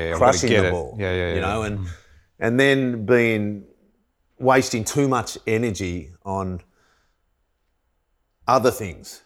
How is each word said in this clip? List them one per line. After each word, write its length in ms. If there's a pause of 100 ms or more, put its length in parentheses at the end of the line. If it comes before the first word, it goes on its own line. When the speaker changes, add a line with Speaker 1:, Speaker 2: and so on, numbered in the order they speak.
(140)
Speaker 1:
I'm 60
gonna 120
Speaker 2:
crushing 180
Speaker 1:
get 120
Speaker 2:
the 60
Speaker 1:
it. 40
Speaker 2:
ball, 280
Speaker 1:
Yeah, 140
yeah, 160
Speaker 2:
you 60
Speaker 1:
yeah. 60
Speaker 2:
know, 220
and, 160
Speaker 1:
Mm. 80 (520)
Speaker 2:
and 200
then 460
being, 580 (760)
wasting 460
too 220
much 380
energy 680 (120)
on 380 (1900)
other 240
things, 540